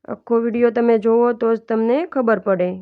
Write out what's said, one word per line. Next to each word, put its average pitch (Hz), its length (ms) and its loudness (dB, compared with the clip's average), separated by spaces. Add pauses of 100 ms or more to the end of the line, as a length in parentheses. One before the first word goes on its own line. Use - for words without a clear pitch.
(120)
આખો - 220 -6 (100)
વીડિયો 233 320 0
તમે 233 180 2 (100)
જોવો 233 240 2 (120)
તો 226 160 0
જ 220 120 -10
તમને 226 280 0 (160)
ખબર 226 340 0
પડે 180 220 0 (120)